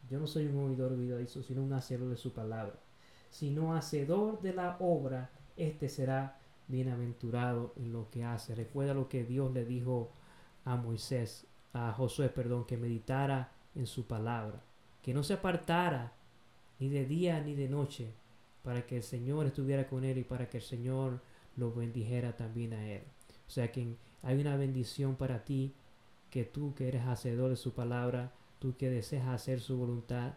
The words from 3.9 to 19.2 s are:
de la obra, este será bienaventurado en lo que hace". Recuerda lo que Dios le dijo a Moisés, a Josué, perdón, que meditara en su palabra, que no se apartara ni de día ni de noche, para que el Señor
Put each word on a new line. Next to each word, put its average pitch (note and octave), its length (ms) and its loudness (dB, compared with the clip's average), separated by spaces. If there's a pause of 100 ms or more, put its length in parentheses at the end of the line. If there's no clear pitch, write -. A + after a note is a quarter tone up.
de F#3 100 0
la F3+ 260 0
obra, C3+ 520 2 (260)
este D3+ 320 0
será C3 500 0 (300)
bienaventurado A#2+ 1080 0
en A#2 160 -4
lo A2+ 180 -4
que A#2 140 -4
hace". A#2 300 -4
Recuerda C#3 400 0
lo C3+ 140 2
que B2 160 0
Dios B2+ 280 0
le B2 120 2
dijo B2 460 0 (540)
a B2 120 2
Moisés, A#2 680 -2 (260)
a A#2 200 0
Josué, B2+ 360 2
perdón, A#2+ 360 0
que B2+ 120 -2
meditara B2+ 760 0 (220)
en B2+ 120 -2
su A#2+ 200 -4
palabra, A2 560 -2 (400)
que B2+ 100 -2
no C#3+ 120 2
se G3+ 100 2
apartara E3+ 760 2 (680)
ni C3 100 0
de C#3 160 2
día D#3+ 380 4
ni D3 120 -2
de C#3 140 0
noche, C3 440 0 (500)
para B2 240 -2
que B2+ 120 -2
el A#2 40 -2
Señor C3+ 440 0